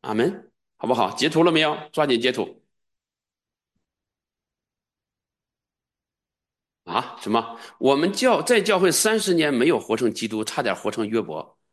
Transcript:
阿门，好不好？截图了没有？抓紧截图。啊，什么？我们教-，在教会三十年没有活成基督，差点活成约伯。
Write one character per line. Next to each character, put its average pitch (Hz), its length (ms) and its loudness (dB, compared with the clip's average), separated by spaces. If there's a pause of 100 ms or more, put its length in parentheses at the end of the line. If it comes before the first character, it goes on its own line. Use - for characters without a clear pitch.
阿 110 120 -6
门， 135 380 -2 (260)
好 - 100 -6
不 123 60 2
好？ 101 220 0
截 147 140 0
图 160 140 2
了 170 80 6
没 160 100 2
有？ 151 300 -2
抓 151 160 0
紧 120 140 2
截 127 100 2
图。 107 280 -6 (4000)
啊， 101 360 -6
什 104 100 -6
么？ 113 280 -2 (180)
我 135 180 4
们 170 160 0
教-， 240 300 2
在 226 180 2
教 190 200 2
会 180 120 4
三 220 280 2
十 190 160 0
年 151 180 2
没 123 140 2
有 139 120 2
活 107 160 -2
成 113 160 0
基 - 160 -6
督， 107 160 -4
差 131 200 -6
点 98 120 0
活 - 140 -6
成 107 180 -4
约 110 140 -2
伯。 80 380 -12 (140)